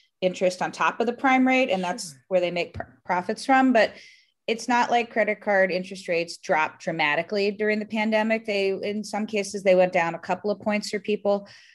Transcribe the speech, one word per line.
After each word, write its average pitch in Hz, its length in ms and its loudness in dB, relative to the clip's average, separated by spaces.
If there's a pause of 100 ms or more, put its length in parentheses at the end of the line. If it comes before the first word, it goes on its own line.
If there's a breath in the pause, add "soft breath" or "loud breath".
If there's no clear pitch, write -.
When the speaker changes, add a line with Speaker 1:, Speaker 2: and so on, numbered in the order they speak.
(220 soft breath)
Speaker 1:
interest 180 400 0
on 156 100 -4
top 165 260 -2
of 233 60 0
the 233 80 -2
prime 262 340 2
rate, 262 220 2
and 185 160 -2
that's 180 280 -6
Speaker 2:
Sure. - 160 -20
Speaker 1:
where 185 120 2
they 175 100 0
make 170 220 -4
pr-, - 120 -8 (200)
profits 185 400 -2
from. 262 300 6
But 214 180 4 (540 loud breath)
it's 226 220 -4
not 240 220 2
like 233 200 0
credit 208 320 -2
card 190 280 2
interest 185 380 -6
rates 170 300 -4
dropped 156 440 -2
dramatically 165 680 -2
during 214 280 -2
the 208 60 -6
pandemic. 220 640 0
They, 196 240 0
in 208 340 -4
some 208 220 -6
cases, 202 360 -6
they 190 120 6
went 180 180 4
down 170 220 0
a 165 40 -8
couple 185 320 -4
of 190 100 -4
points 208 280 -4
for 208 100 -4
people, 202 480 -2 (280 loud breath)